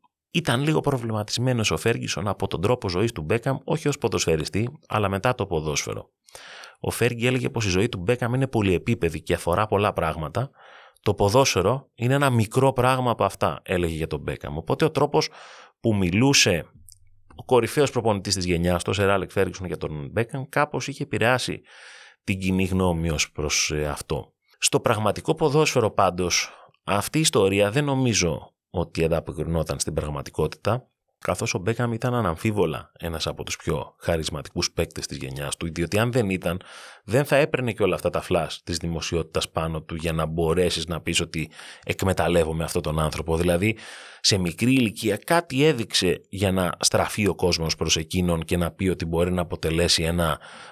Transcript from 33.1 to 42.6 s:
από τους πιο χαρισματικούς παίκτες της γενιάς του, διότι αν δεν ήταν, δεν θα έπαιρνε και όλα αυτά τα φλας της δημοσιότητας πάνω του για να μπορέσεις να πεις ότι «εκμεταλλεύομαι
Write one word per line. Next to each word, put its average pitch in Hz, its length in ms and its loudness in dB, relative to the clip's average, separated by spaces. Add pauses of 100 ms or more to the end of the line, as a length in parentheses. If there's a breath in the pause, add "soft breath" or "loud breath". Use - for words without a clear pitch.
από - 180 -6
τους - 120 -8
πιο - 420 -6
χαρισματικούς 80 720 -4
παίκτες - 340 -4
της 76 100 -10
γενιάς 67 400 -8
του, 85 160 -6
διότι 82 260 -2
αν 117 140 2
δεν 117 180 2
ήταν, 90 300 -2 (440 loud breath)
δεν 123 200 2
θα 139 120 2
έπαιρνε 135 360 2
και 107 100 0
όλα 90 120 4
αυτά 85 160 -2
τα 82 100 -2
φλας 82 440 -2
της 87 120 -4
δημοσιότητας 80 720 -4
πάνω 80 320 -4
του 85 120 -12
για 82 180 -2
να 80 140 0
μπορέσεις 82 600 0
να 82 140 -4
πεις 85 200 -2
ότι 78 300 -4 (340 loud breath)
«εκμεταλλεύομαι 82 800 2